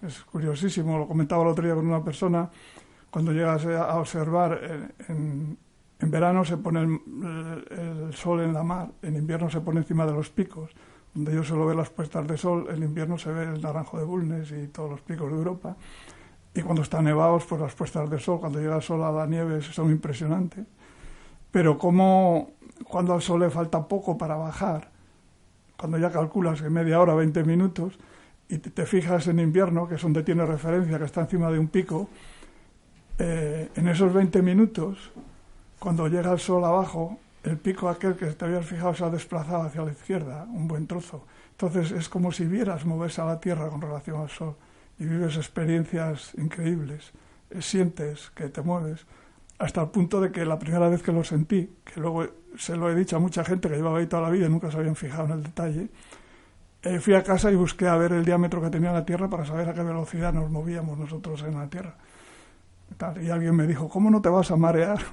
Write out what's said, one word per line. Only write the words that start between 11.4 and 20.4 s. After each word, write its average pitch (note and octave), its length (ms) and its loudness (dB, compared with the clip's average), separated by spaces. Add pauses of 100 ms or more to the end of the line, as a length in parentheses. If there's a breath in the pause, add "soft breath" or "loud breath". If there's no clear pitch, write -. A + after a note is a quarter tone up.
suelo D#3 220 0
ver D#3+ 100 0
las D#3+ 140 -2
puestas D#3 360 -6
de D#3 120 -4
sol, F3 320 0
el D#3+ 120 -4
invierno D#3+ 360 -2
se D#3+ 140 -8
ve D#3+ 120 -4
el D#3 160 -6
Naranjo D#3 380 -6
de D#3 60 -2
Bulnes D#3+ 480 -4
y D3 160 -8
todos D3+ 220 -8
los C#3 120 -10
picos D3 280 -6
de D3+ 60 -4
Europa. F3+ 400 -4 (800 loud breath)
Y F3 80 -2
cuando E3 200 0
están D#3+ 220 0
nevados, D#3+ 400 4
pues D#3+ 160 -4
las C#3+ 140 -4
puestas D#3 360 -4
de D3+ 80 -2
sol, F3 220 -2
cuando D3+ 200 -4
llega D#3 160 0
el D3+ 60 -2
sol D#3+ 200 -2
a D#3+ 100 0
la D#3 140 -2
nieve, D#3+ 360 -2
son D#3+ 280 0
impresionantes. D#3+ 720 -2 (840 loud breath)